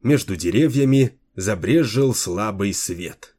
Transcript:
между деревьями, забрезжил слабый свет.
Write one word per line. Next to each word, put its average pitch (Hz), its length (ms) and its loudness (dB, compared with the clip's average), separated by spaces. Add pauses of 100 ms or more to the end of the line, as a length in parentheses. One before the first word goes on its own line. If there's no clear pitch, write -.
между 127 340 0
деревьями, 131 840 2 (160)
забрезжил 113 800 0
слабый 98 580 -4
свет. - 640 -10